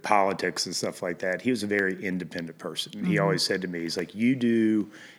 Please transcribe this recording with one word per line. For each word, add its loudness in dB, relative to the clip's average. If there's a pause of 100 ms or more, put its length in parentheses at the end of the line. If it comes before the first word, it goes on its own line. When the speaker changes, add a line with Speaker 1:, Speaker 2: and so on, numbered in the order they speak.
Speaker 1:
politics 2
and -8
stuff -6
like -4
that, -2
he 0
was 0
a -2
very 0
independent -6
person. -8
He -2
Speaker 2:
Mm-hmm. 4
Speaker 1:
always 2
said 0
to -4
me, -6
he's -4
like, -6
"You 4
do 4 (280)